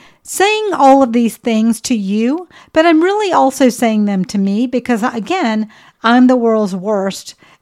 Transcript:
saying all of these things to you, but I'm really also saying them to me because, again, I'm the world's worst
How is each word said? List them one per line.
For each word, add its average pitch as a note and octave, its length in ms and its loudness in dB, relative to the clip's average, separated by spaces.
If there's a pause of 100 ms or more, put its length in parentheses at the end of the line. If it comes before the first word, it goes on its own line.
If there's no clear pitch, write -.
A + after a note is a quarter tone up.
(240)
saying G#4+ 500 -2
all C4+ 300 4
of A#3+ 80 0
these A#3 240 0
things A3+ 460 -2
to B3+ 140 -4
you, A3+ 520 -4 (240)
but D#4+ 140 2
I'm E4 180 4
really G4+ 300 0
also C4+ 360 2
saying A3 360 0
them G3 200 -2
to - 120 -6
me G3 300 -2
because, B3 360 -4
again, A#3 640 -4 (340)
I'm B3 240 4
the B3+ 100 4
world's A3 380 0
worst G3 600 -6 (260)